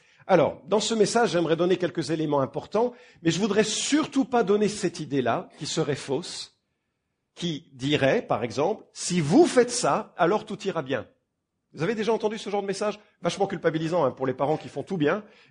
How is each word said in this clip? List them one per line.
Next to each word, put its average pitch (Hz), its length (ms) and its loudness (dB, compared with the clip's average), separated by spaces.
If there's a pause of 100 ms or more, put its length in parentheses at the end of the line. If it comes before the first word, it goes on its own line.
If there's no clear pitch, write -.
(260)
Alors, 165 420 4
dans 208 120 2
ce 208 140 -2
message, 214 380 2
j'aimerais 165 240 2
donner 180 220 2
quelques 165 340 -2
éléments 156 300 0
importants, 208 520 -2 (280)
mais 165 80 0
je 160 100 0
voudrais 208 240 2
surtout 269 600 0
pas 233 180 2
donner 202 260 2
cette 175 300 -6
idée-là, 139 500 -2 (100)
qui 160 60 -10
serait 147 300 -2
fausse, - 560 -8 (840)
qui 165 380 -6
dirait, 143 480 2
par 117 220 -2
exemple, « 131 400 -2 (100)
Si - 260 -2
vous 180 260 6
faites 240 260 2
ça, 165 460 -2
alors 202 280 2
tout - 220 -10
ira 165 160 -4
bien. » 127 240 -4 (680)
Vous - 80 -8
avez 202 140 -2
déjà 220 180 0
entendu 214 240 -2
ce 196 140 -10
genre 202 100 -2
de 196 60 -6
message ? 202 320 -4 (220)
Vachement 180 260 -2
culpabilisant, 160 560 0
hein, 127 80 2
pour 127 160 -4
les 127 80 -2
parents 143 220 0
qui 135 100 -10
font 135 160 -8
tout 196 140 -6
bien, 170 260 0 (280)